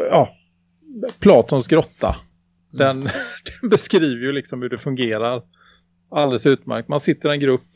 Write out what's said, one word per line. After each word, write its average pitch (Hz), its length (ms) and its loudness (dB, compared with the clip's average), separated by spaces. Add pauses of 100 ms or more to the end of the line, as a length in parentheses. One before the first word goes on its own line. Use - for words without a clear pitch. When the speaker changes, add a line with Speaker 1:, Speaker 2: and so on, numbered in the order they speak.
Speaker 1:
ja, 147 200 4 (920)
Platons 139 480 4
grotta. - 480 0 (580)
Speaker 2:
Mm. 135 60 -6
Speaker 1:
Den, 135 240 0
<laughs> 139 60 -6 (520)
den 240 80 -4
beskriver 156 560 2
ju 139 60 -4
liksom 135 300 -8
hur 123 80 -6
det 120 80 -8
fungerar 120 640 -4 (680)
alldeles 139 340 0
utmärkt. 123 420 -2
Man 143 120 -2
sitter - 300 -2
i 147 40 0
en 147 60 -4
grupp 131 220 0 (140)